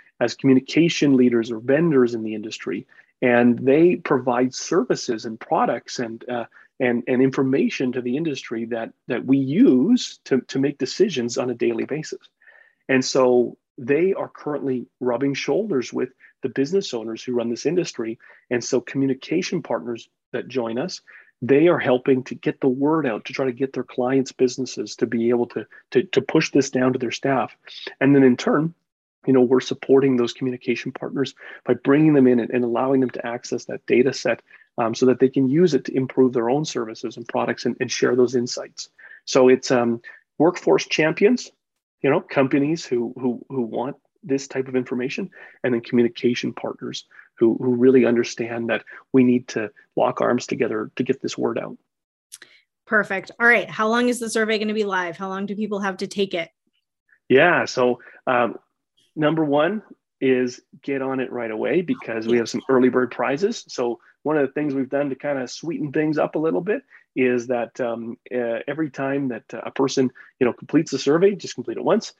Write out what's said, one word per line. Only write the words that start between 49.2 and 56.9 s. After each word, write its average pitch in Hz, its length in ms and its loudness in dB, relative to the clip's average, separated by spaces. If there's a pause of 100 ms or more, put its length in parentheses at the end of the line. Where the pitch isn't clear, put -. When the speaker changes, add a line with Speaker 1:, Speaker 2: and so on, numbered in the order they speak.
Speaker 1:
need 123 240 2
to 110 240 -6 (240)
lock 120 260 0
arms 120 260 0
together 113 500 -4
to 131 80 -2
get 127 180 -2
this - 160 -8
word 120 180 -2
out. 107 200 -8 (1080)
Speaker 2:
Perfect. 202 540 -2
All 233 80 2
right. 220 240 4
How 214 180 -2
long 240 200 2
is 240 100 0
the 226 100 -8
survey 220 300 0
gonna 214 160 -4
be 214 100 0
live? 180 320 -4
How 190 120 -8
long 190 180 -6
do 202 80 -8
people 202 260 -4
have 190 180 -4
to 196 100 -6
take 196 260 -4
it? 165 160 -6 (800)